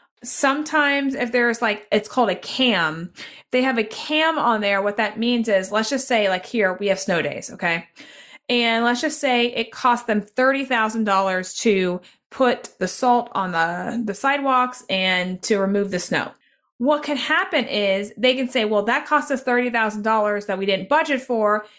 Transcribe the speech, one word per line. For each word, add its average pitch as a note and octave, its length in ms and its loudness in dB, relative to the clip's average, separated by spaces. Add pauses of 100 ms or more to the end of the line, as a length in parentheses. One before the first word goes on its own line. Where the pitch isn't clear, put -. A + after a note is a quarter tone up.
(220)
Sometimes C#4+ 920 0
if A#3+ 180 -4
there's, A#3+ 300 2
like, G#3+ 280 -2
it's G#3 180 2
called A#3+ 200 2
a F#3 60 0
cam, F3 800 -2 (400)
they B3+ 100 2
have C4 160 0
a A3 60 0
cam D#4 540 0
on A#3 220 2
there. G3+ 220 2
What G3+ 160 -2
that G#3+ 200 -2
means A#3 300 0
is, G3 240 0
let's A3 180 0
just C4+ 180 -2
say, G#3+ 200 2
like, F#3 160 -2
here F#3+ 300 0
we G3+ 140 -2
have F#3+ 120 0
snow E3+ 220 0
days, - 300 -6
okay? E3+ 340 -4 (640)
And A#3 360 2
let's A#3+ 160 0
just D#4 200 -2
say B3 260 2
it A#3+ 240 -4
costs A#3+ 360 0
them G#3+ 160 0
thirty C4+ 420 0
thousand A3+ 400 0
dollars F#3+ 540 0
to F#3 420 2 (300)
put - 400 0 (100)
the F#3 80 0
salt A#3+ 440 2
on F#3 200 -2
the, F3 520 -2
the G3+ 100 -4
sidewalks C4+ 760 0
and F#3 520 0
to G#3 160 2
remove G3 340 0
the F3 80 -2
snow. - 320 -2 (460)
What D4 240 2
can D4 140 -4
happen D#4+ 500 0
is G3+ 500 -2
they B3 180 2
can B3+ 140 -2
say, A3+ 160 0
"Well, G#3+ 180 2
that B3+ 240 0
cost C#4+ 240 0
us C4 120 -2
thirty B3 280 0
thousand A3 320 0
dollars G#3 440 0
that F#3+ 120 -2
we G3 80 -2
didn't F#3+ 220 0
budget D4 340 2
for. G#3+ 420 2 (140)